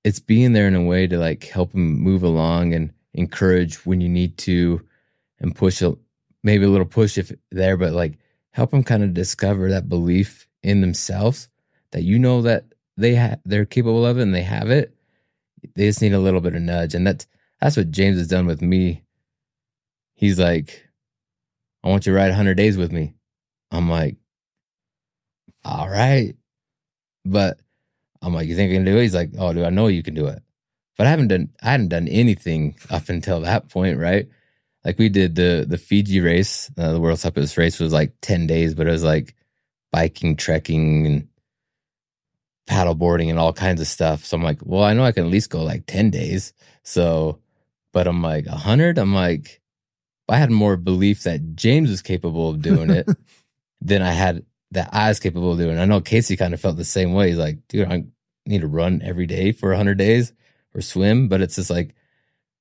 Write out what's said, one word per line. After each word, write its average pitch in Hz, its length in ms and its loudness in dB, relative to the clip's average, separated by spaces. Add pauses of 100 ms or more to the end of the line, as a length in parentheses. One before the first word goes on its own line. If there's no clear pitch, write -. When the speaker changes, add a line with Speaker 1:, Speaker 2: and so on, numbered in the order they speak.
Speaker 1:
it's 107 160 0
being 120 340 4
there 104 140 4
in 95 60 4
a 90 80 2
way 90 240 2
to, 87 120 0
like, 82 260 -2
help 90 300 -4
'em 82 240 0
move 95 260 2
along 85 500 2
and 80 180 -4 (220)
encourage 90 640 0 (100)
when 90 140 0
you 87 80 -2
need 87 300 -2
to 87 440 0 (580)
and - 140 -4
push - 280 0
a, 87 140 0 (460)
maybe 104 220 4
a 101 40 4
little 98 180 4
push 107 300 0
if 98 140 -6 (220)
there, 92 240 0
but, 87 160 0
like, 82 260 -4 (320)
help 120 240 -2
'em 135 80 2
kinda 107 240 2
discover 95 640 -2
that 95 180 -2
belief 87 580 -2 (180)
in 101 160 2
themselves 95 680 -2 (440)
that, 85 100 -6
you 98 160 2
know, 127 240 2
that 117 220 0 (320)
they 117 180 2
ha-, 117 300 2
they're 104 200 0
capable 117 400 0
of 123 140 2
it 127 40 0
and 98 120 0
they 87 80 -2
have 104 280 -4
it. 135 220 0 (840)
They 101 100 2
just 104 160 0
need 104 100 4
a 98 60 2
little 95 220 2
bit 85 160 -4
of 85 60 -4
nudge. 85 340 -4
And 87 100 0
that's, - 220 -4 (320)
that's 143 160 0
what 85 160 -2
James 98 260 2
has 85 80 -2
done 90 200 0
with 80 140 -2
me. 87 440 0 (1080)
He's 95 260 2
like, 85 480 -2 (960)
"I - 40 -2
want 95 180 2
you 98 60 2
to 95 40 4
ride 98 160 4
a - 20 0
hundred 98 220 2
days 101 200 2
with 87 140 -2
me." 78 240 -6 (560)
I'm 85 180 0
like, 80 280 -2 (1500)
"All - 240 -6
right." 117 460 2 (920)
But 95 360 0 (600)
I'm 90 140 -4
like, 80 140 -4
"You 82 80 -4
think 92 160 0
I - 20 0
can 92 100 2
do 95 140 4
it?" 120 40 4
He's 104 120 2
like, 85 240 -2
"Oh, 92 140 -2
dude, 85 120 -2
I 85 60 -2
know 104 160 2
you 90 160 0
can 78 120 -10
do 76 120 -4
it." 69 160 -8 (540)
But 107 100 2
I 139 40 6
haven't 151 180 2
done, 92 220 -2 (120)
I 110 80 -2
hadn't 120 180 0
done 85 200 -4
anything 85 680 0 (140)
up 85 180 -8
until 87 320 -4
that 90 280 -4
point, 90 300 -2
right? 87 300 -2 (560)
Like, 90 140 -4
we 113 100 4
did 95 280 2
the, 87 320 2
the 87 100 -4
Fiji 98 420 0
race, 87 560 0
uh, 82 160 -2
the 82 80 -2
World's 82 220 0
Toughest 73 340 -4
Race 82 220 0
was, 82 140 -2
like, 76 280 0
ten 85 260 -2
days, 80 280 0
but 80 140 -2
it - 20 2
was, 82 140 0
like, 78 300 0 (580)
biking, 82 440 -2
trekking, 78 720 0
and 73 220 -2 (1400)
paddle 87 280 0
boarding 85 360 0
and 82 80 -2
all 82 140 2
kinds 92 280 -2
of 76 60 -4
stuff. 80 380 -2
So - 120 -6
I'm 82 60 -2
like, 78 200 -2
"Well, 95 200 0
I 104 120 4
know 123 100 2
I 120 80 2
can 90 120 -2
at 85 60 -2
least 101 200 0
go, 82 120 -4
like, 78 240 -6
ten 104 240 2
days." 87 420 -6 (300)
So, 80 560 0 (540)
but 90 140 0
I'm 87 160 -2
like, 78 240 -4
"A 78 100 -10
hundred?" 143 420 2
I'm 98 160 2
like, 87 460 -2 (680)
I 117 100 2
had 139 120 4
more 104 260 4
belief 92 460 0
that 80 340 -6
James 143 340 2
was 92 120 -6
capable 82 480 -4
of 78 120 -6
doing 82 280 2
it 160 180 2 (380)
Speaker 2:
<laughs> - 340 -20
Speaker 1:
than 98 220 2
I 90 100 0
had 87 320 0 (280)
that 90 200 -4
I 107 160 2
was 104 120 2
capable 87 320 -2
of 85 60 -2
doing 82 200 -2
it. - 20 0
I 92 60 2
know 101 160 4
Casey 110 340 0
kinda 87 220 -2
felt 87 180 -2
the 85 80 -6
same 90 300 0
way. 98 140 2
He's 85 100 0
like, 76 200 -4 (100)
"Dude, 101 200 -2
I 90 160 -2 (420)
need 104 140 -2
to 80 80 -4
run 82 340 0
every 90 240 -6
day 92 260 0
for 101 200 -2
a 92 40 0
hundred 101 220 2
days 113 340 2 (420)
or - 80 -10
swim." 107 460 2
But 95 120 2
it's 90 160 -2
just 90 140 -4
like, 85 240 -4 (680)